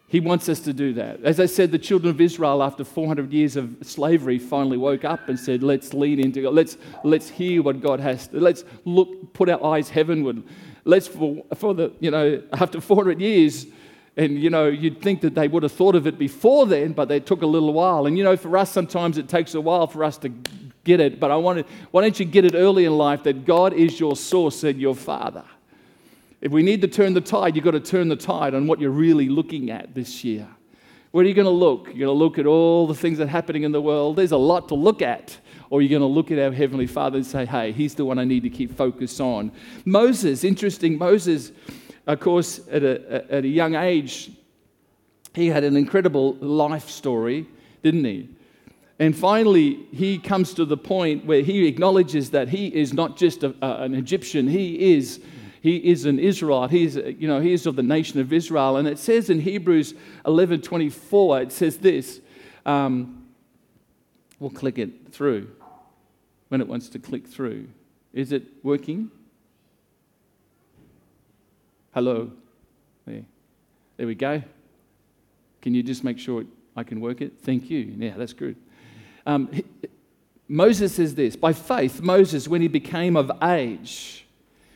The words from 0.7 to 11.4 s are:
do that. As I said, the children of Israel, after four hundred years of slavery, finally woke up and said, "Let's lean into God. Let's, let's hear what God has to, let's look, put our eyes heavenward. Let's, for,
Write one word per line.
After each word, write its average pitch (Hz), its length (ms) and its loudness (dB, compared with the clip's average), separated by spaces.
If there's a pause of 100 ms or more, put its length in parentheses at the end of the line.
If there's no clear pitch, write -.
do 135 200 -4
that. 110 300 -10
As 156 160 2
I 185 60 6
said, 180 260 0
the 165 80 0
children 175 300 2
of 147 100 -2
Israel, 165 440 2
after 139 200 -4
four 160 240 -6
hundred 147 260 -4
years 151 240 0
of 123 240 -6
slavery, 151 580 0
finally 135 380 -2
woke 135 260 0
up 160 240 -6
and 131 100 -4
said, 123 240 -4
"Let's 135 320 0
lean 143 280 0
into 131 200 -2
God. 131 120 -2
Let's, 160 240 2 (260)
let's 151 260 0
hear 180 320 0
what 135 200 -2
God 135 180 0
has 131 280 -4
to, - 120 -8
let's 170 240 2 (220)
look, 180 480 0
put 180 160 2
our 175 120 0
eyes 156 280 0
heavenward. 156 540 -2 (420)
Let's, 185 220 4
for, 151 360 -6 (120)